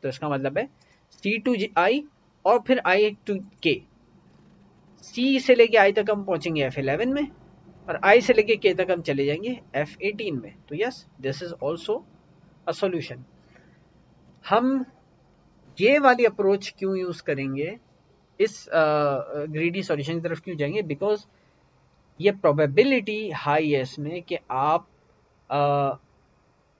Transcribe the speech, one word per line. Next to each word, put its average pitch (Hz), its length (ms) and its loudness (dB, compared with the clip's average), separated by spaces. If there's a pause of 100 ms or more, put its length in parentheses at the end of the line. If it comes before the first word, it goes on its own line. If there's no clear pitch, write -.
तो 135 60 -4
इसका 151 200 -6
मतलब 139 280 -4
है 254 120 -4 (420)
C 208 360 -4
to 247 100 2
G, 196 100 -2 (100)
I 220 240 2 (440)
और 233 140 4
फिर 254 280 0
I 208 280 2 (140)
to 196 120 -4 (260)
K। 143 80 2 (1300)
सी 262 380 0
से 254 160 6
लेके 233 220 6
आई 202 140 8
तक 208 200 0
हम 202 120 -2
पहुंचेंगे 165 420 -2
एफ़ 127 140 -4
इलेवन 160 340 -2
में 294 140 -2 (640)
और 165 140 -6
आई 214 180 8
से 254 120 4
लेके 220 220 2
के 196 180 2
तक 180 180 -2
हम 175 100 -2
चले 139 240 -2
जाएंगे 202 360 -4 (140)
एफ़ 147 260 -4
एटीन 202 380 -4
में। 104 160 -14 (140)
तो 151 60 -10
yes, 226 180 -4 (280)
this 135 220 -6
is 170 100 -10 (100)
also 170 400 -4 (640)
a 165 100 -4
solution। 160 400 -4 (1300)
हम 254 360 0 (960)
ये 269 180 4
वाली 247 260 4
अप्रोच 196 540 0
क्यों 190 180 -4
यूज़ 180 260 -8
करेंगे, 139 560 -6 (600)
इस, 214 280 -2
अ, 165 120 0 (720)
ग्रीडी 170 340 -4
सॉल्यूशन 147 300 -4
की 170 60 -4
तरफ 165 200 -6
क्यों 180 160 -12
जाएंगे? 156 280 -2
Because 196 440 -4 (960)
ये 202 100 4
प्रोबेबिलिटी 202 1000 2
हाई 147 400 0
है 139 100 2
इसमें 151 400 -8
कि 170 160 -8 (140)
आप, 151 360 0 (640)
अ, 143 380 0 (920)